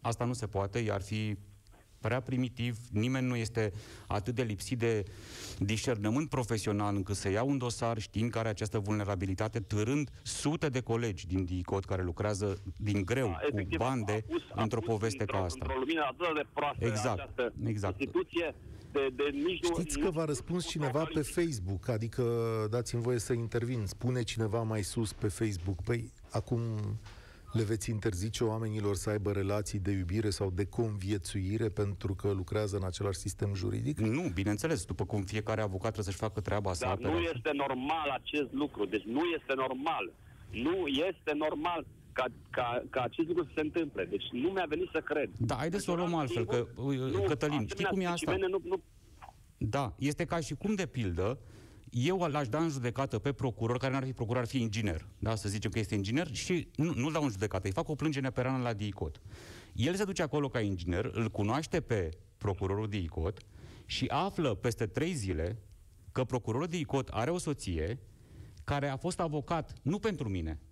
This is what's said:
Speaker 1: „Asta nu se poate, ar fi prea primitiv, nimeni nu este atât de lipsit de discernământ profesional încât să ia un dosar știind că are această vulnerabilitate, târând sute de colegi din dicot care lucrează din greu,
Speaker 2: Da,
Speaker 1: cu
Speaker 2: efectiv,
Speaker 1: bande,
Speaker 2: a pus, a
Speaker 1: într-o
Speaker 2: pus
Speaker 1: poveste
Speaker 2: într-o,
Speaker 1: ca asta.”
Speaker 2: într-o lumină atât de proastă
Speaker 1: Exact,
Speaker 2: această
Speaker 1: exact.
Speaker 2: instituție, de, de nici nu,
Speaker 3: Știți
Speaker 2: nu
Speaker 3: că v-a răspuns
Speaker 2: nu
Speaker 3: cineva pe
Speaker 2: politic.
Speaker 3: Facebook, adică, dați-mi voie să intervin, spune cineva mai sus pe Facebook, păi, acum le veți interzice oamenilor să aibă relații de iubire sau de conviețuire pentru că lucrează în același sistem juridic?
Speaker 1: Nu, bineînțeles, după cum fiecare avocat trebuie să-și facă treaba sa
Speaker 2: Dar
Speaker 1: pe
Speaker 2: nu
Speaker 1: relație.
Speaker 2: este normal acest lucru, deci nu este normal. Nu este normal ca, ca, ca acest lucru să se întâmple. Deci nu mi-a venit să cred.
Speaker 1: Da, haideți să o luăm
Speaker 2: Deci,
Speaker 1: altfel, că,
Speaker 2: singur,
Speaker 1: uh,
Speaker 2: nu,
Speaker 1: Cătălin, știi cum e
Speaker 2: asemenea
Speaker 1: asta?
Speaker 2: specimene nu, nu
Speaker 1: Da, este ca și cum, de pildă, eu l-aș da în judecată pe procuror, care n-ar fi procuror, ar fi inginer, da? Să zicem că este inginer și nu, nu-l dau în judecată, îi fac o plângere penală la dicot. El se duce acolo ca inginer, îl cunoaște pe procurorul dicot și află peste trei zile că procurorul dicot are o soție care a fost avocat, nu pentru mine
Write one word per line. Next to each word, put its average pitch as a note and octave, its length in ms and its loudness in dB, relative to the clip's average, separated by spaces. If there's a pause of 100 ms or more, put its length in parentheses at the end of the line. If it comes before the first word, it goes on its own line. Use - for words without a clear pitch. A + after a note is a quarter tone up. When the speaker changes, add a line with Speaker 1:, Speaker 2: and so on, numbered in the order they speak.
Speaker 1:
„Asta A#2 240 0
nu B2 80 2
se A#2 140 -4
poate, G2 440 0
ar G2 100 0
fi G#2+ 360 -2 (600)
prea A#2 200 2
primitiv, B2 580 0 (140)
nimeni B2+ 360 2
nu B2 80 2
este A2+ 360 2 (360)
atât G#2 280 -2
de B2+ 80 2
lipsit A2 360 -2
de A2 240 4 (560)
discernământ A2+ 720 2
profesional G#2 640 0
încât G2+ 200 0
să G2 140 -2
ia G#2 140 4
un C#3 140 2
dosar A#2 420 0
știind G#2+ 320 0
că A2+ 80 0
are A2+ 80 0
această A2 320 0
vulnerabilitate, G2+ 800 0
târând A2+ 500 2 (140)
sute D3+ 460 0
de B2+ 120 0
colegi A2+ 460 0
din F#2 180 2
dicot F#2 400 0
care F#2 180 0
lucrează G2 600 0 (140)
din G2+ 280 2
greu, B2 220 2
Speaker 2:
Da, F2+ 60 0
Speaker 1:
cu - 180 0
Speaker 2:
efectiv, G2+ 260 0
Speaker 1:
bande, A2+ 340 2 (180)
Speaker 2:
a - 20 -2
pus, E4 100 0 (120)
a - 80 0
Speaker 1:
într-o A2 180 2
Speaker 2:
pus A2+ 100 -4
Speaker 1:
poveste A2 320 2
Speaker 2:
într-o, G2+ 160 0
Speaker 1:
ca F#2+ 60 2
asta.” F2 180 -2
Speaker 2:
într-o D2 180 0
lumină D#3 220 0
atât D3+ 340 0
de D3 180 0
proastă C#3+ 320 0
Speaker 1:
Exact, G#2+ 340 2
Speaker 2:
această - 340 -2 (120)
Speaker 1:
exact. G#2+ 360 0
Speaker 2:
instituție, E3 540 0 (400)
de, C3+ 280 2
de C#3+ 140 2
nici E3 260 0
nu, E3+ 160 2
Speaker 3:
Știți D3 200 -2
Speaker 2:
nu D3 60 2
Speaker 3:
că F#3+ 60 4
v-a D#3+ 140 2
răspuns E3 380 0
Speaker 2:
nu - 60 -4
Speaker 3:
cineva D3 340 2
pe D#3+ 100 -2
Speaker 2:
politic. D#3 200 0
Speaker 3:
Facebook, G#2 540 0
adică, A2+ 360 0 (460)
dați-mi A#2+ 320 0
voie A#2+ 180 2
să - 140 0
intervin, A#2 520 0
spune B2 360 0
cineva A2+ 400 0
mai A2 220 2
sus A2 300 0
pe - 140 -2
Facebook, G2 560 0
păi, A#2 280 -2 (200)
acum A#2 300 0 (880)
le A2+ 120 2
veți G#2+ 260 0
interzice G#2+ 540 0
oamenilor G#2+ 520 2
să G2 140 -2
aibă G#2 220 2
relații G2+ 480 0
de F#2+ 120 0
iubire G2 380 2
sau G2 200 0
de F#2 160 0
conviețuire G2+ 1040 0
pentru G2 460 -2
că G2+ 160 0
lucrează G2 460 0
în F#2+ 60 0
același F#2+ 340 -2
sistem G2+ 360 -2
juridic? G#2 460 0
Speaker 1:
Nu, B2 340 2
bineînțeles, G#2 520 2
după - 200 -2
cum G2+ 180 0
fiecare G#2+ 380 0
avocat G2+ 300 0
trebuie G2 220 -2
să-și - 40 -6
facă A2 240 -2
treaba G2+ 320 0
sa - 120 -2
Speaker 2:
Dar G#2 120 2
Speaker 1:
pe A#2+ 60 -4
Speaker 2:
nu C3+ 60 2
Speaker 1:
relație. E3+ 260 2
Speaker 2:
este D3+ 180 0
normal C#3 560 0 (120)
acest C#3+ 320 0
lucru, C3+ 320 0
deci F#2+ 180 0
nu A#2+ 180 0 (180)
este - 160 -2
normal. C3 580 0 (380)
Nu E4+ 360 0
este D3+ 460 0
normal D#3 520 0 (260)
ca, C3 140 0 (240)
ca, B2 400 0
ca C3 120 0
acest D#3 260 0
lucru E3+ 160 2
să - 120 -4
se D#3+ 60 0
întâmple. D3+ 440 0
Deci F#2+ 260 -2
nu C3 180 2
mi-a F#3+ 200 0
venit F3 220 -2
să D#3+ 120 0
cred. D3 340 0
Speaker 1:
Da, A#2 180 0
haideți E3+ 280 0
să F#3 80 0
o E3+ 40 4
luăm F3 140 2
Speaker 2:
Deci, E3 100 2
Speaker 1:
altfel, A#2+ 260 0
că, A#2+ 300 2
Speaker 2:
singur, C3 320 0
Speaker 1:
uh, C#3+ 60 0
Speaker 2:
nu, F#3+ 80 2
Speaker 1:
Cătălin, D3+ 460 2
știi - 180 -2
cum F#3+ 140 2
e F3+ 80 2
Speaker 2:
asemenea F3 40 2
Speaker 1:
asta? F3 200 0
Speaker 2:
specimene F#3+ 200 2
nu, F#3+ 120 2
nu F3+ 180 0 (760)
Speaker 1:
Da, B2 400 0
este D3 280 0
ca E3+ 140 0
și D3+ 140 -4
cum, G3+ 220 0
de F#3 100 0
pildă, G#2 540 0 (500)
eu C#3+ 280 2
l-aș D3 300 2
da G#2+ 100 0
în E3 120 4
judecată B2+ 500 0
pe C#3+ 120 0
procuror, A#2+ 460 0
care C3 160 2
n-ar C3+ 100 2
fi C3 100 -4
procuror, A#2+ 280 0
ar A#2 60 0
fi B2+ 140 0
inginer, G#2 460 0 (120)
da? A2 160 0
Să G#2 140 -2
zicem G#2+ 220 0
că A2+ 80 0
este G#2 160 0
inginer A#2 380 0
și - 420 0
nu, D#3 200 2
nu-l C3 160 2
dau D3+ 120 2
în C#3 60 4
judecată, G2 380 -2
îi G2 60 0
fac E3 160 -2
o D3+ 60 0
plângere C3+ 340 0
penală B2+ 340 0
la A#2+ 100 0
dicot. G2+ 480 -4 (520)
El D#3 220 4
se G3+ 80 0
duce F#3+ 180 0
acolo D3 280 2
ca B2 120 0
inginer, F2+ 520 0
îl A2 160 2
cunoaște A#2+ 520 2
pe G2 280 2 (280)
procurorul G2+ 500 0
dicot F2 520 -2 (460)
și - 220 -2
află D#3+ 480 2
peste A#2 300 0
trei D#3+ 280 0
zile F#2+ 440 0 (540)
că B2+ 120 2
procurorul B2 440 0
dicot D3+ 400 0
are A#2 220 0
o - 80 0
soție F#2+ 640 -2 (640)
care C#3+ 240 0
a C3+ 100 -2
fost F3 220 -2
avocat, D#3 640 0
nu F#3 180 0
pentru F#3 300 -2
mine D#2+ 300 -2 (120)